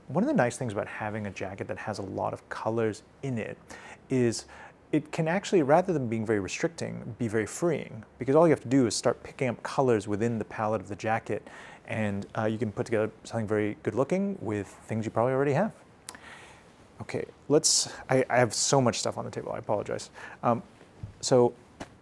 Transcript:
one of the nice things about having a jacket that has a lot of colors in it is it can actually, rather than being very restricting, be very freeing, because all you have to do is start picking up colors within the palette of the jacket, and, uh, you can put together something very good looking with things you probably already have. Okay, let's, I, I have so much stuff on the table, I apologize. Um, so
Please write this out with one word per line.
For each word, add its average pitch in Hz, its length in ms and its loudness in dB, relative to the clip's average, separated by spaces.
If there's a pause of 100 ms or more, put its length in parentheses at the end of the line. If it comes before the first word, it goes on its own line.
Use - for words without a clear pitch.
one 160 160 0
of 294 60 0
the 311 40 0
nice 123 240 2
things 120 140 -4
about 101 160 -2
having 107 400 -6
a - 20 -4
jacket 98 380 -8
that 104 100 -6
has 104 220 -6
a 101 40 -4
lot 101 280 -4
of - 160 -12
colors 113 560 -2 (180)
in 131 160 -2
it - 200 -6 (520)
is 120 360 2 (480)
it 147 180 0
can 160 160 -2
actually, 185 340 2
rather 165 300 4
than 135 160 0
being 113 180 -2
very 107 140 2
restricting, 117 800 -6
be 120 80 -2
very 107 180 0
freeing, 131 600 -4 (120)
because 127 160 0
all 165 140 8
you 156 40 8
have 120 100 2
to 120 80 -8
do 127 180 6
is 98 80 0
start - 280 0
picking - 260 -4
up 110 120 -6
colors 117 460 2
within 107 320 0
the 101 60 -4
palette 110 340 -2
of 95 80 -14
the 104 80 -8
jacket, 110 500 -4 (400)
and, 104 420 -4 (100)
uh, 110 80 -2
you 110 120 -2
can 110 140 -4
put - 140 -6
together 110 260 0 (140)
something 113 200 -6
very 107 380 0
good 104 100 -2
looking 190 460 0
with 104 280 -4 (200)
things 110 160 -2
you 107 80 -4
probably 123 220 2
already 143 180 2
have. 180 220 0 (1300)
Okay, - 240 -6 (240)
let's, - 400 4 (200)
I, 131 200 4
I 120 80 2
have 123 160 4
so - 260 4
much 120 200 4
stuff 113 180 -4
on 117 80 -8
the 117 40 -8
table, 110 220 -8
I 104 60 -4
apologize. - 520 -4 (320)
Um, 117 220 2 (560)
so 123 340 6 (480)